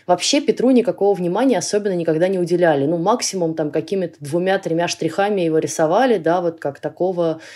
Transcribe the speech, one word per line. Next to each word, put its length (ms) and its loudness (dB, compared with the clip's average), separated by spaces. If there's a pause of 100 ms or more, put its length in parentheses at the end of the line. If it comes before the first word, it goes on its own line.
вообще 340 2
Петру 300 2
никакого 440 2
внимания 440 0
особенно 360 -2
никогда 340 0
не 100 -2
уделяли. 480 2
Ну, 100 0
максимум 580 -2
там 160 -4
какими-то 500 -4
двумя-тремя 680 -2
штрихами 540 -2
его 160 2
рисовали, 600 2
да, 220 0
вот 200 -2
как 200 -6
такого 600 -2 (160)